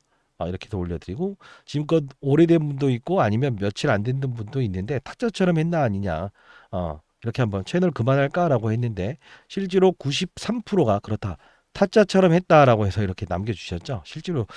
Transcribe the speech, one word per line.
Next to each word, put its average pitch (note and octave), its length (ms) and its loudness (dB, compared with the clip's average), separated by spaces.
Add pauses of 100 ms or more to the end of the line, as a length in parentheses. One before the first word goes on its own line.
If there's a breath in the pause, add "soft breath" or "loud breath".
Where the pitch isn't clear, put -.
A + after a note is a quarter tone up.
(380)
아, F2 80 -6
이렇게 F2+ 220 -8
더 G2 100 -6
올려드리고 F#2 580 -6 (300 loud breath)
지금껏 D3+ 380 0 (160)
오래된 D#3+ 380 4
분도 C#3+ 320 -2
있고 E3 300 0
아니면 A#2 360 0
며칠 G2+ 340 -2
안 G#2 120 2
된 B2+ 180 -4
분도 A#2+ 420 -6
있는데 G2+ 380 -4
"타짜처럼 F#3 580 -2
했나 E3 240 0
아니냐. G2 480 -2 (400 soft breath)
어, E2 300 -6 (220)
이렇게 A#2 200 -4
한번 G2 220 -2
채널 F3+ 260 0
그만할까?"라고 C#3 840 0
했는데 A2+ 460 -4 (300 soft breath)
실제로 F#3+ 440 2
구십삼 F3+ 680 -6
프로가 A2+ 380 2
"그렇다. G#2 360 -6 (360 soft breath)
타짜처럼 F#3+ 600 4
했다."라고 C#3 540 6
해서 G2+ 160 0
이렇게 F#2 260 -4
남겨주셨죠. F#2+ 760 -6
실제로 D#3 420 -6 (100)